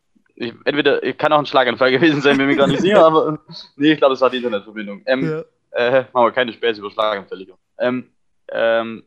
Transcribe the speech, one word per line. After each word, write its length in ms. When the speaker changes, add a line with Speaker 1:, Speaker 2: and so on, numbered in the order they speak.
Speaker 1:
Ich, 160
entweder, 380
ich 140
kann 160
auch 60
ein 80
Schlaganfall 460
gewesen 280
sein, 160
bin 120
mir 80
gar 100
nicht 140
sicher, 220
Speaker 2:
<laughs> 40
Speaker 1:
aber, 320
nee, 160
ich 60
glaub, 140
es 80
war 100
die 80
Internetverbindung. 680
Ähm, 180
Speaker 2:
Ja. 200
Speaker 1:
äh, 120
machen 140
wir 60
keine 200
Späße 280
über 100
Schlaganfälle 540
hier. 120
Ähm, 320
ähm, 540